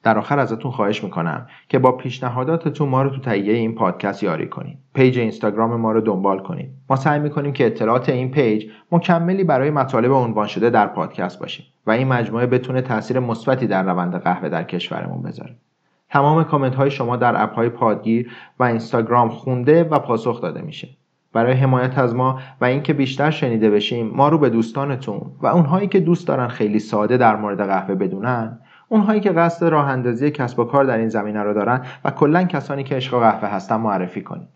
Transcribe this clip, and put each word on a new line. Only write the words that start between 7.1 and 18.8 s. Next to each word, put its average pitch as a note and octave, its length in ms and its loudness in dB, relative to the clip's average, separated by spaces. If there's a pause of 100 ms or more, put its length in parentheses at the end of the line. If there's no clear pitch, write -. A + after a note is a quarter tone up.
می‌کنیم C#3+ 340 -2
که B2+ 120 2
اطلاعات A#2 440 2
این B2+ 220 -2
پیج A2+ 360 2 (240)
مکملی F3 520 2
برای C#3+ 260 2
مطالب C3 420 2
عنوان A2+ 360 2
شده A2 220 0
در G#2+ 180 4
پادکست - 520 -6
باشه - 240 -12 (240)
و A2 40 0
این B2+ 160 2
مجموعه A#2+ 380 0
بتونه B2+ 360 0
تأثیر B2 380 -2
مثبتی B2 480 -2
در F#2+ 160 2
روند F2+ 320 0
قهوه F2 340 -2
در E2 140 -4
کشورمون F2 580 -8
بذاره. - 340 -12 (540)
تمام D3+ 340 4
کامنت‌های C3+ 480 0
شما A#2+ 240 -4
در A#2 280 2
اپ‌های A#2 260 0
پادگیر A2+ 640 0 (280)
و B2+ 40 4
اینستاگرام A#2 680 2